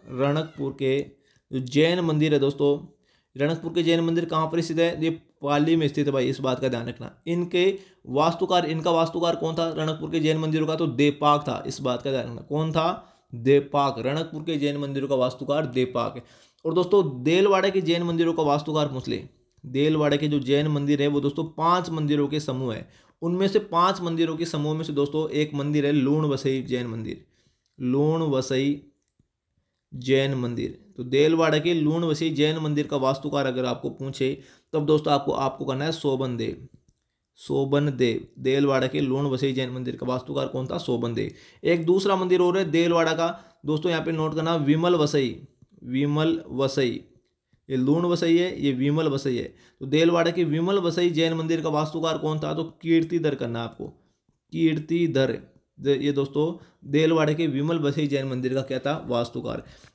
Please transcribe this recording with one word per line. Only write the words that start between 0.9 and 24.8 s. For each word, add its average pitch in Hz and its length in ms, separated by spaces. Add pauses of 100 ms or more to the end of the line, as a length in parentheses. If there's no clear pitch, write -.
जो 131 160
जैन 160 320
मंदिर 156 340
है 143 60
दोस्तों, 143 320 (640)
रणकपुर 160 380
के 170 100
जैन 165 160
मंदिर 165 260
कहाँ 160 220
पर 170 140
स्थित 165 180
है? 165 240
ये 165 60 (320)
पाली 147 340
में 156 120
स्थित 151 180
है 139 80
भाई, 131 160
इस 135 100
बात 131 200
का 131 80
ध्यान 117 200
रखना। 120 240 (160)
इनके 175 400 (420)
वास्तुकार, 170 560
इनका 160 260
वास्तुकार 165 440
कौन 160 200
था 165 180
रणकपुर 156 360
के 165 100
जैन 156 180
मंदिरों 156 300
का? 160 80
तो 165 120
देपाक 147 540
था, 139 260
इस 135 140
बात 123 200
का 139 100
ध्यान 127 140
रखना। 117 160
कौन 156 300
था? 165 420 (200)
देपाक। 139 680
रणकपुर 151 440
के 160 140
जैन 143 200
मंदिरों 139 300
का 139 80
वास्तुकार 131 520
देपाक 123 480
है। 123 80 (420)
और 160 80
दोस्तों 175 500
देलवाड़ा 196 460
के 190 120
जैन 170 220
मंदिरों 170 300
का 165 100
वास्तुकार 147 440
पूछ 131 200
ले, 104 160 (400)
देलवाड़ा 147 540
के 151 100
जो 147 120
जैन 143 280
मंदिर 143 340
है 143 60
वो 147 140
दोस्तों 143 260
पांच 165 420
मंदिरों 147 380
के 147 120
समूह 131 360
है, - 120 (340)
उनमें 180 260
से 196 140
पांच 175 400
मंदिरों 165 360
के 170 80
समूह 151 300
में 160 80